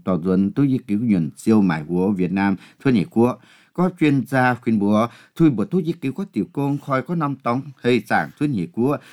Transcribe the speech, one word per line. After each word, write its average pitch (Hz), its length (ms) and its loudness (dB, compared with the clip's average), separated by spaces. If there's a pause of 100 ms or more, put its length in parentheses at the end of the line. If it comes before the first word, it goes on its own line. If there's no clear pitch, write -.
tỏ 90 200 -2
duẩn 95 280 2
tôi 143 140 0
y 131 120 0
cứu 101 240 -4
nhuận 90 340 0
siêu 107 260 2
mải 78 260 0
của 90 220 0
Việt 90 220 -2
Nam, 98 240 0 (240)
thua 139 100 0
nhảy 101 200 2
quốc. 123 300 0 (320)
Có 180 180 0 (100)
chuyên 143 260 2
gia 127 280 2
khuyên 113 240 -2
bố, 107 280 2 (300)
thui 160 140 4
bộ 104 140 -2
tôi 180 180 -2
y 160 100 -4
cứu 139 200 -6
có 190 200 -8
tiểu 98 200 -2
công, 143 260 -4
khói 131 240 -2
có 175 120 -6
năm 143 280 -2
tóng, 120 200 -2 (140)
hơi 123 300 0
sảng 92 320 0
thua 151 80 -2
nhảy 98 260 -4
quốc, 131 280 -2 (120)